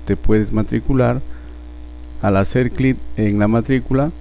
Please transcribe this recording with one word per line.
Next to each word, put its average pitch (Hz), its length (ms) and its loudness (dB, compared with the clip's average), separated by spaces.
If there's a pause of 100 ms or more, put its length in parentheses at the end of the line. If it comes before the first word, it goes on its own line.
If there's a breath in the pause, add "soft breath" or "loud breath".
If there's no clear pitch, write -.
te 98 120 0
puedes 107 360 4
matricular. 120 680 0 (960 loud breath)
Al 101 160 2
hacer 120 340 2
clic 131 280 0 (180)
en 104 220 2
la 104 100 4
matrícula 131 640 0 (100)